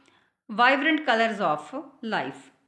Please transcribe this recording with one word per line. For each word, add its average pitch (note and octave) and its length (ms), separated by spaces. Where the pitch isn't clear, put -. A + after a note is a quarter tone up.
vibrant C#4 460
colors A3+ 380
of F#3+ 500
life। D#3+ 640